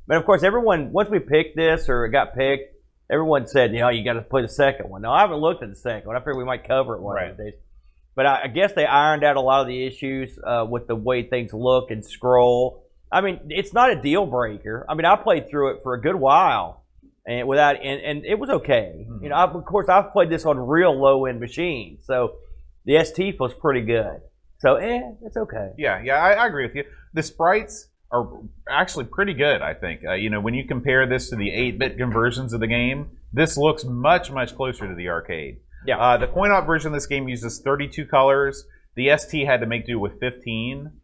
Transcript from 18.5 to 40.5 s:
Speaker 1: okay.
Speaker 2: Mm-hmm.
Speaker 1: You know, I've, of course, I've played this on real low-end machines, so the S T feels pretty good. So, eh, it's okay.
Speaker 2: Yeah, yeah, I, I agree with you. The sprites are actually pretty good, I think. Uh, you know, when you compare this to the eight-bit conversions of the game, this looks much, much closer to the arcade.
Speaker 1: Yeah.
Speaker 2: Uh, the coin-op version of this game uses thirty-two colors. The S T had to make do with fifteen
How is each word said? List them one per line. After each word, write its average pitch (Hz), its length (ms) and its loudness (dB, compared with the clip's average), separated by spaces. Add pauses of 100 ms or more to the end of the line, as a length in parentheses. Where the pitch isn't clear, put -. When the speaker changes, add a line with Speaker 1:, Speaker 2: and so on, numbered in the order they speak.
Speaker 1:
okay. 110 580 -2
Speaker 2:
Mm-hmm. - 140 -14
Speaker 1:
You 147 80 -10
know, 143 60 -2
I've, 170 180 2
of 170 100 -10
course, 185 240 -2
I've 196 240 4
played 180 160 4
this 160 160 -4
on 147 140 2
real 156 420 4
low-end 135 380 4
machines, 120 680 -8
so 123 300 -2 (500)
the 139 120 4
S 160 160 4
T 190 180 -2
feels 127 240 -4
pretty 135 280 0
good. 107 400 -2 (360)
So, 139 160 4
eh, 226 260 -2 (220)
it's 220 160 -12
okay. 110 400 -6
Speaker 2:
Yeah, 110 260 -2
yeah, 135 120 0
I, 175 160 4
I 226 140 2
agree 143 200 -4
with - 100 -10
you. 143 80 -6 (300)
The 160 80 -4
sprites 196 640 0 (260)
are 120 160 -2 (400)
actually 156 380 -2
pretty 202 260 -4
good, 131 300 2
I 78 100 -6
think. 82 340 -8
Uh, 82 80 -4
you 104 140 -2
know, 107 120 -2
when 110 120 -2
you 131 140 -4
compare 131 420 0
this 127 220 -2
to 131 60 -6
the 101 140 -2
eight-bit 117 460 -4
conversions 120 560 -2
of 117 80 -4
the 113 60 -2
game, 123 500 -4 (160)
this 151 240 0
looks 151 280 0
much, 135 460 0
much 131 260 -6
closer 127 320 -6
to 90 60 -8
the 87 140 -8
arcade. 80 520 -8 (260)
Speaker 1:
Yeah. 127 120 0
Speaker 2:
Uh, 120 200 4
the 123 80 0
coin-op 190 400 2
version 156 220 0
of 151 40 -4
this 143 140 -6
game 135 220 -4
uses 117 360 -8
thirty-two 143 400 -2
colors. 139 640 2 (300)
The 127 120 2
S 147 200 2
T 147 180 -4
had 127 140 2
to 113 60 -2
make 117 200 -6
do 120 120 -4
with 101 220 -6
fifteen 123 680 -6 (140)